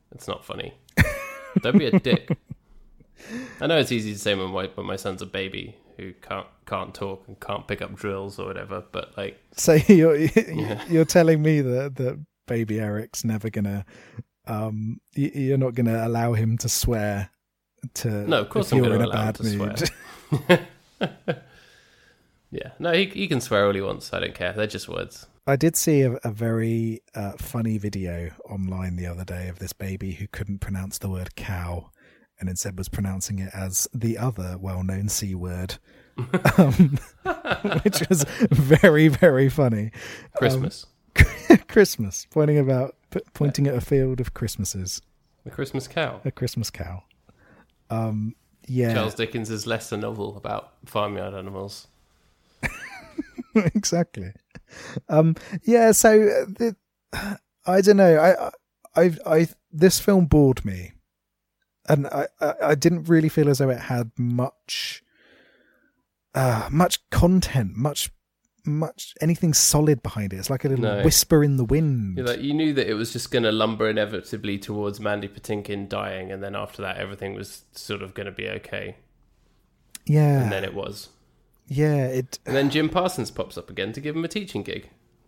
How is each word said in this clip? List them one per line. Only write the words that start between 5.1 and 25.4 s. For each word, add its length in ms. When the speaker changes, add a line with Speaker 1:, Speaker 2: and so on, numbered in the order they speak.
Speaker 1:
a 40
baby 500
who 240
can't, 260
can't 300
talk 320
and 140
can't 260
pick 140
up 140
drills 440
or 80
whatever, 460
but, 240
like 200
Speaker 2:
So 160
<laughs> 160
you're, 260
Speaker 1:
Yeah. 720
Speaker 2:
you're 160
telling 380
me 180
that, 360
that 280
baby 320
Eric's 460
never 240
gonna, 340
um, 540
y-, 180
you're 220
not 180
gonna 320
allow 260
him 260
to 100
swear 600
to 140
Speaker 1:
No, 140
of 80
course 180
Speaker 2:
if 60
Speaker 1:
I'm 100
Speaker 2:
you're 40
Speaker 1:
gonna 60
Speaker 2:
in 20
a 20
Speaker 1:
allow 140
him 40
Speaker 2:
bad 100
Speaker 1:
to 80
Speaker 2:
mood. 460
Speaker 1:
swear. 200
<laughs> 40
Yeah. 280
No, 140
he, 120
he 220
can 140
swear 260
all 60
he 80
wants. 300
I 80
don't 140
care. 200
They're 120
just 240
words. 380